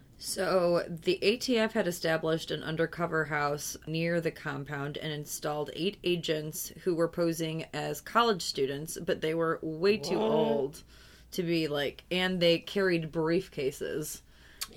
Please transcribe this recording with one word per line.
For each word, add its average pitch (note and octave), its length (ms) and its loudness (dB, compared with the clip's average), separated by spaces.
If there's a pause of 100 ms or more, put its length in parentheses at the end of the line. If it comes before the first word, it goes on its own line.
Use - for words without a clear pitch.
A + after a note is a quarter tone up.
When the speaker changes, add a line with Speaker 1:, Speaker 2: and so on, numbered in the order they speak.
(180)
Speaker 1:
So, F3 720 2
the F3 340 0
A G#3+ 140 4
T A#3+ 220 2
F A3 140 2
had G#3 160 2
established D#3+ 600 0
an D3+ 120 -4
undercover D#3+ 640 0
house D3 500 -2 (100)
near E3 340 0
the D#3+ 100 0
compound C#3+ 680 -6
and D#3 160 -6
installed D3 640 -4
eight F3+ 300 -2
agents D#3+ 680 -2 (120)
who F3+ 100 2
were E3 140 4
posing D#3+ 560 0 (100)
as D3 260 -4
college A3+ 420 2
students, C#3 640 -2
but F#3 160 0
they D#3+ 140 0
were E3 280 2
way E3 360 2
too - 200 0
Speaker 2:
What? A3 120 2
Speaker 1:
old A3 520 2 (500)
to F#3+ 100 -2
be, E3 260 2
like, C#3+ 420 -2
and F#3 300 0
they E3+ 180 6
carried E3+ 540 2
briefcases D#3 1080 -2 (560)